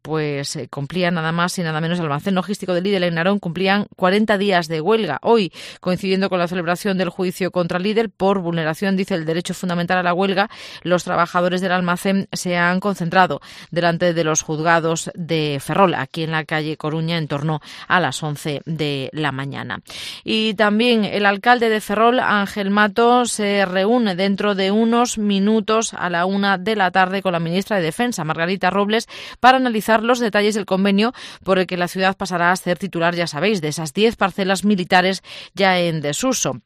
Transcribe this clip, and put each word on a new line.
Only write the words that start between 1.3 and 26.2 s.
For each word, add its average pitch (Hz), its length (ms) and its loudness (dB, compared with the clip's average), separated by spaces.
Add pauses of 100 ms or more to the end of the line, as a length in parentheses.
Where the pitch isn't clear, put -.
más 175 260 0
y 180 60 -2
nada 156 160 -2
menos, 165 180 -2
el 170 60 -2
almacén 156 320 -2
logístico 185 380 -4
de 175 80 0
Lidl 190 240 0
en 170 100 -2
Narón 190 240 2
cumplían 190 560 0
cuarenta 208 420 2
días 185 300 4
de 160 140 -2
huelga. 185 400 0
Hoy, 220 320 2 (260)
coincidiendo 190 480 0
con 180 120 0
la 175 100 0
celebración 180 480 -2
del 180 100 0
juicio 180 440 -4
contra 180 280 -2
Lidl 214 300 0
por 196 300 0
vulneración, 170 580 -2
dice, 196 180 -2
el 165 80 -4
derecho 165 300 -4
fundamental 175 440 -2
a 180 60 0
la 175 100 2
huelga, 190 360 0 (340)
los 175 220 0
trabajadores 180 560 0
del 185 100 0
almacén 185 600 0
se 175 240 -2
han 180 240 2
concentrado 180 580 2 (320)
delante 170 420 2
de 165 120 0
los 156 160 0
juzgados 160 760 0
de 151 480 -2
Ferrol, 175 300 2
aquí 135 300 -6
en 160 80 -4
la 156 120 -2
calle 156 320 -4
Coruña, 160 420 -4
en 156 120 -4
torno 147 320 -4 (260)
a 160 140 2
las 131 200 -2
once 147 440 -6
de 147 480 -4
la 147 180 -2
mañana. 127 480 -8 (460)
Y 202 300 -2
también 214 500 2
el 208 200 -2
alcalde 226 440 2
de 214 100 2
Ferrol, 226 400 2
Ángel 202 520 0
Mato, 233 520 4
se 202 420 0
reúne 190 520 2
dentro 202 360 0
de 190 160 0
unos 226 480 2
minutos 214 760 2
a 175 160 -4
la 175 160 0